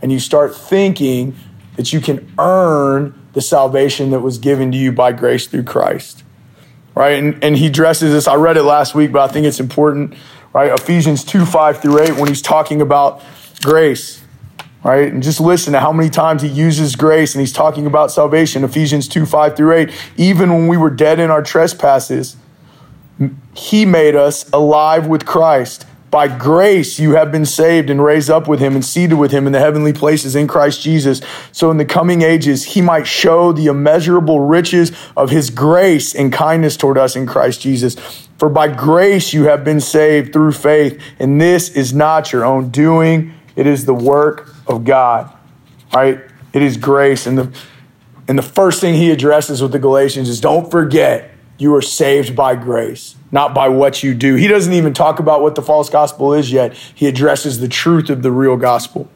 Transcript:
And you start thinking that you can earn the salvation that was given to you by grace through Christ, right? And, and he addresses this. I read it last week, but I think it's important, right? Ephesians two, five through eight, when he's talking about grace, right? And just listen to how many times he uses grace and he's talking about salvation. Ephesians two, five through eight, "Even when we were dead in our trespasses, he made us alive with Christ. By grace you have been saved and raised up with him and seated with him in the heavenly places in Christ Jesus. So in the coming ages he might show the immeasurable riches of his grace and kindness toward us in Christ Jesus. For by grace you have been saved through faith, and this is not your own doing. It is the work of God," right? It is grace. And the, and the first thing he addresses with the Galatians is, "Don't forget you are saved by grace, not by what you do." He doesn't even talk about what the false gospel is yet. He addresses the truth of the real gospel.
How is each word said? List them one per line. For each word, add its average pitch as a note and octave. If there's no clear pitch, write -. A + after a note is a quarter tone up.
And C3
you C3
start D3
thinking C3+
that -
you D#3+
can -
earn D3
the C3+
salvation C3+
that C3
was B2
given C3+
to B2+
you C3
by B2
grace B2
through -
Christ, -
right? C#3+
And, D3+
and D3+
he C#3+
addresses D#3+
this. D3+
I C#3+
read D#3+
it D#3
last D3
week, D3+
but C#3
I D3
think D3+
it's C#3+
important, C#3+
right? C#3
Ephesians D3+
two, F#3+
five D#3
through D3
eight, D#3
when C#3+
he's C#3
talking D3+
about C#3+
grace, D3+
right? C3+
And C3
just D3+
listen E3+
to C#3
how D#3
many D#3+
times D#3+
he D3+
uses D3
grace D#3
and C3+
he's C3+
talking D3+
about D3
salvation. D3+
Ephesians D3
two, D#3+
five D3+
through D#3
eight, D#3+
"Even F3+
when E3
we E3+
were D#3+
dead D#3
in E3+
our D3+
trespasses, C#3
he -
made D#3+
us C#3+
alive D3+
with D#3+
Christ. D3+
By D3
grace D#3+
you D#3
have D#3
been D#3
saved D#3
and C#3+
raised D3
up D#3+
with D3
him C3+
and C3+
seated E3
with D3
him C#3
in C3+
the C#3
heavenly D3+
places D3
in D3
Christ D3
Jesus. C#3
So D#3+
in D#3+
the D#3
coming F3
ages D#3
he -
might E3
show E3+
the D#3
immeasurable D#3
riches E3+
of C#3
his C#3
grace D#3
and C#3
kindness D#3
toward C3+
us C3
in C3
Christ B2+
Jesus. B2+
For D3+
by D3+
grace E3
you D3+
have C#3
been D3+
saved D3+
through D#3
faith, D3
and C#3
this E3+
is C3
not D#3
your B2
own C3
doing. D#3+
It C3+
is C#3+
the C3
work C#3
of A#2
God," B2
right? C3+
It C#3
is B2+
grace. C#3
And C3
the, C3
and -
the -
first F#3
thing F3
he E3+
addresses D3
with C3
the C#3
Galatians C3+
is, A#2
"Don't D#3+
forget E3
you D3
are C#3
saved C#3
by C3
grace, A#2
not C#3+
by C3+
what C3+
you C3+
do." C3
He D3
doesn't G3
even D#3
talk D#3
about D3+
what D3+
the C#3+
false D3+
gospel D3
is D3
yet. B2+
He C#3+
addresses C#3
the B2
truth -
of B2+
the B2+
real C3
gospel. B2